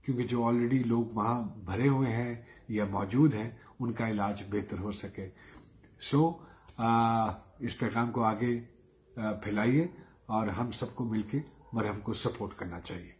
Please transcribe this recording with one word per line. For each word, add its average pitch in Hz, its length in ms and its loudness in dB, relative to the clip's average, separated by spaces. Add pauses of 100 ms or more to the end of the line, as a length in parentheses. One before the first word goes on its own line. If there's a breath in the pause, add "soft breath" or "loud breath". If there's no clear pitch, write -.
کیونکہ 123 220 -2
جو 120 180 0
already 120 440 4
لوگ 117 200 4
وہاں 110 380 0
بھرے 98 440 -2
ہوئے 135 240 4
ہیں 120 240 -2 (320 loud breath)
یا 107 180 0
موجود 101 480 2
ہیں، 110 180 -4 (280 loud breath)
ان 117 140 -2
کا 113 160 -2
علاج 101 420 -2
بہتر 101 280 -4
ہو 104 120 -4
سکے۔ 98 380 -10 (720 loud breath)
سو، 160 360 4 (400 loud breath)
آ، 113 500 4 (320)
اس 117 200 -6
پیغام 117 320 0
کو 117 120 0
آگے، 117 360 2 (560)
آ، 110 160 -2
پھیلائیے 110 560 2 (380 loud breath)
اور 110 220 0
ہم 110 240 -2
سب 120 240 -6
کو 131 100 -2
مل 110 160 0
کے 117 180 -2 (340)
مرہم 104 280 0
کو 113 120 -4
سپورٹ 104 420 -4
کرنا 87 260 -10
چاہیے۔ 87 380 -12